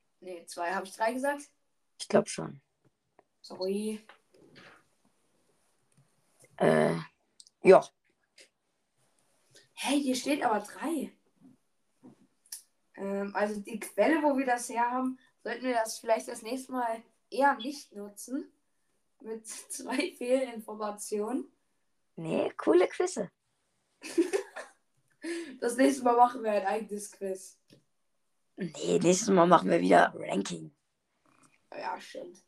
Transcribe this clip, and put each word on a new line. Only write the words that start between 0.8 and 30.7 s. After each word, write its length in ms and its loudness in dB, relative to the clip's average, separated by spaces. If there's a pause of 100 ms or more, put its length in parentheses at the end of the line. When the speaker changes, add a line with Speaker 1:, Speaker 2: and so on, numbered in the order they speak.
Speaker 1:
ich 120 -14
drei 160 0
gesagt? 300 -2 (560)
Speaker 2:
Ich 100 -12
glaub 200 2
schon. 340 -12 (800)
Speaker 1:
Sorry. 640 -6 (2500)
Speaker 2:
Äh, 400 4 (640)
ja. 240 10 (1900)
Speaker 1:
Hey, 260 0
hier 160 0
steht 260 -2
aber 180 0
drei. 520 -6 (1800)
Ähm, 420 -6
also 240 -2
die 200 -10
Quelle, 420 2
wo 160 4
wir 80 -2
das 240 -2
her 200 0
haben, 280 -2 (240)
sollten 220 -8
wir 100 0
das 240 -2
vielleicht 300 0
das 140 -10
nächste 300 -8
Mal 300 -4 (260)
eher 280 4
nicht 360 -10
nutzen. 580 -10 (680)
Mit 260 -12
<laughs> 260 -16
zwei 440 -6
Fehlinformationen. 1400 -4 (640)
Speaker 2:
Nee, 400 -2
coole 320 4
Quizze. 420 -4 (720)
Speaker 1:
<laughs> 80 -14 (1500)
Das 160 -4
nächste 280 2
Mal 120 4
machen 260 4
wir 100 -2
ein 140 0
eigenes 460 -4
Quiz. 460 -10 (1000)
Speaker 2:
Nee, 440 -2
nächstes 280 4
Mal 180 6
machen 240 6
wir 100 4
wieder 360 6
Ranking. 580 -6 (1000)